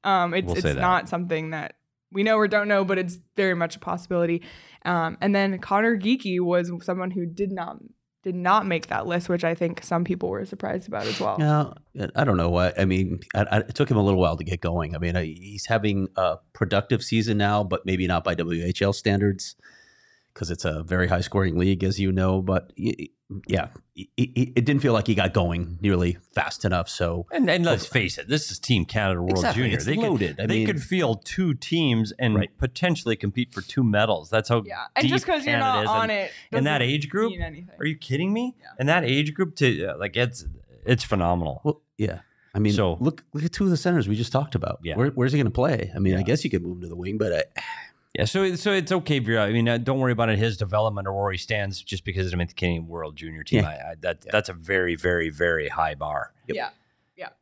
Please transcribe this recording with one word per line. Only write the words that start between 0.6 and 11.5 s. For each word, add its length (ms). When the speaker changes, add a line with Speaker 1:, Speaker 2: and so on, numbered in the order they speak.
Speaker 2:
say 100
that. 80
Speaker 1:
not 280
something 420
that 240
we 120
know 140
or 100
don't 200
know, 180
but 120
it's 220
very 200
much 200
a 40
possibility. 600
Um, 360
and 140
then 240
Connor 380
Geekie 420
was 320
someone 280
who 140
did 260
not, 260
did 120
not 300
make 220
that 200
list, 220
which 160
I 100
think 280
some 200
people 260
were 160
surprised 440
about 180
as 140
well. 160